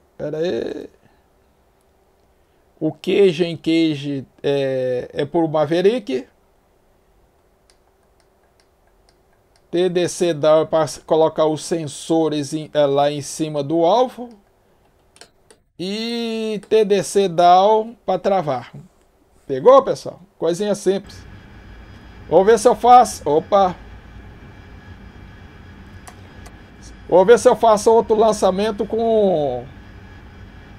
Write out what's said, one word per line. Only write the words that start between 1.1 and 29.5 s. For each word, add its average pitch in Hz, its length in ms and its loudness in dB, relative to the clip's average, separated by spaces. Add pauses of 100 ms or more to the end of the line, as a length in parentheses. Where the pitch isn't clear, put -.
O 156 140 -4
Cage 185 520 0
em 170 120 -8
Cage 147 680 -2 (160)
é, 131 720 -4
é 147 120 -6
por 160 240 -2
Maverick. 180 760 -2 (3500)
T 175 180 -2
D 175 200 -2
C 170 240 -4
Down 156 300 2
é 156 40 -2
pra 160 200 0 (180)
colocar 160 420 2
os 156 180 -4
sensores 156 880 -4
em, 156 200 -10
é, 147 140 2
lá 143 240 0
em 147 120 -8
cima 151 400 -6
do 160 220 -2
alvo. 233 440 0 (1500)
E 220 880 -8
T 220 160 2
D 196 180 0
C 196 260 0
Down 190 760 4
pra 190 140 -4
travar. 156 540 -4 (720)
Pegou, 196 360 4
pessoal? - 380 -8 (180)
Coisinha 175 360 -2
simples. 190 420 -6 (1120)
Vou 175 160 4
ver 220 140 4
se 226 100 2
eu 226 60 2
faço. 240 540 4
Opa! 175 460 0 (3250)
Vou 185 160 4
ver 226 140 6
se - 100 2
eu 240 80 2
faço 220 340 2
outro 226 240 2
lançamento 214 720 -2
com, 196 760 -2 (1160)